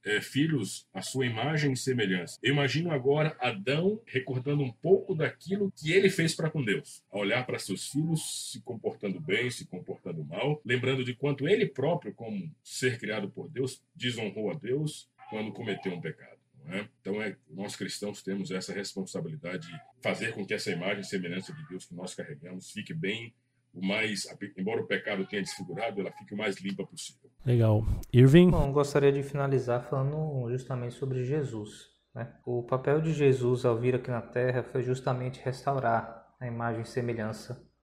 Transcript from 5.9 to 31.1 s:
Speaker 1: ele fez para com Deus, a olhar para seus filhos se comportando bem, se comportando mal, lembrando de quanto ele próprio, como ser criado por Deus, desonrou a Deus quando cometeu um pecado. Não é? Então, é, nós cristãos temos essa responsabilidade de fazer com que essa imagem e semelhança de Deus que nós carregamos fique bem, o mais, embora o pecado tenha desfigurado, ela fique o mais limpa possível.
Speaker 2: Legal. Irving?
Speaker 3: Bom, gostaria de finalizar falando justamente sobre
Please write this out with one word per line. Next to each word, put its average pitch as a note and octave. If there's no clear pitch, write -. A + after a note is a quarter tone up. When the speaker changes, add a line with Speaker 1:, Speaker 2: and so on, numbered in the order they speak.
Speaker 1:
ele F#3+
fez E3
para D#3+
com D3
Deus, F#2+
a G2
olhar G#2+
para B2
seus -
filhos D#3+
se A#2+
comportando G#2
bem, G#2
se -
comportando F2
mal, A2+
lembrando B2+
de B2
quanto C#3+
ele G#3
próprio, -
como G#2
ser B2+
criado G#2
por -
Deus, B2+
desonrou G#2+
a -
Deus D3
quando G#2+
cometeu G2
um E2+
pecado. -
Não D#2
é? G#2
Então, G#2
é, G#2
nós F#2+
cristãos G2
temos F#2+
essa F#2
responsabilidade F#2
de -
fazer G#2
com G2+
que G#2+
essa G#2
imagem F#2+
e F#2+
semelhança F2+
de D#2
Deus F#2
que F2
nós F3+
carregamos -
fique -
bem, A#2
o F2+
mais, G#2
embora G2+
o F#2
pecado G2
tenha G2+
desfigurado, F#2+
ela F2
fique -
o G2+
mais G#2
limpa F#2+
possível. -
Speaker 2:
Legal. A2
Irving? C3+
Speaker 3:
Bom, C#3+
gostaria C#3+
de C#3
finalizar C3+
falando C#3
justamente B2
sobre C3